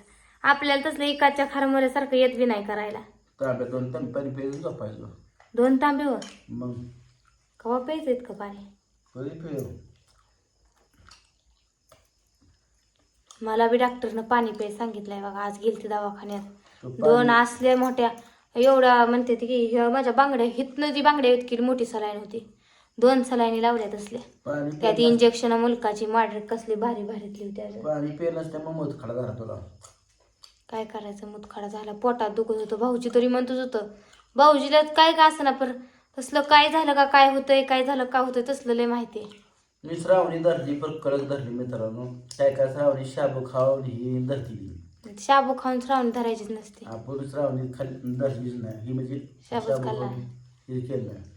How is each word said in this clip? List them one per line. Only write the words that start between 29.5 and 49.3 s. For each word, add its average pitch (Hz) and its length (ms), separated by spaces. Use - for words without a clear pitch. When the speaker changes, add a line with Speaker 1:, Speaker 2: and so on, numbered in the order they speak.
Speaker 1:
काय 220 140
करायचं, 208 440
मूतखडा 208 400
झाला, 214 240
पोटात 226 380
दुखत 220 200
होतं. 214 260
भाऊजी 240 380
तरी 247 140
म्हणतच 247 220
होतं, 254 380
भाऊजीला 285 460
काय 320 300
का 320 140
असं 311 180
ना, 277 60
पण 254 220
तसलं 269 220
काय 294 300
झालं 302 240
का, 277 100
काय 277 300
होतंय, 269 280
काय 262 220
झालं 262 200
का 254 140
होतंय, 247 300
तसलं 269 240
लय 233 140
माहिती 240 320
आहे. - 320
Speaker 2:
मी 165 160
श्रावणी 170 380
धरली, 143 400
पण 156 200
कडक 139 300
धरली 131 220
मित्रांनो. 120 560
काय 139 160
काय 135 180
श्रावणी 139 320
शाबू 131 480
खाऊन 135 300
ही 127 440
धरती 110 300
ती. 95 600
Speaker 1:
शाबू 269 400
खाऊन 254 220
श्रावणी 247 300
धरायचीच 226 400
नसते. 214 360
Speaker 2:
आपण 131 440
श्रावणी 131 480
खाल्ली, 127 380
धरलीच 123 380
नाही. 107 320
ही 127 60
म्हणजे 131 340